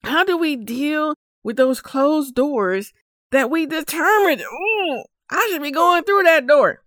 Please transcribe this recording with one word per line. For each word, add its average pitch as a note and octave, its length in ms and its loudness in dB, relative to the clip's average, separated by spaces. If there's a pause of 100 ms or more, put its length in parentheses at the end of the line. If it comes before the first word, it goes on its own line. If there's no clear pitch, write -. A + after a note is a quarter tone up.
How D#4+ 220 0
do F4+ 140 0
we D#4 180 0
deal D4 580 -4 (280)
with A3+ 160 -6
those C4 240 2
closed C#4 520 0
doors G#3+ 600 -2 (380)
that C4 180 2
we D#4+ 160 -2
determined, D#4+ 720 0
"Ooh, F4+ 640 -4 (260)
I G4 200 0
should D#4+ 120 -4
be C#4+ 80 -6
going E4+ 340 2
through G4 180 2
that D#4+ 240 4
door"? C4 400 2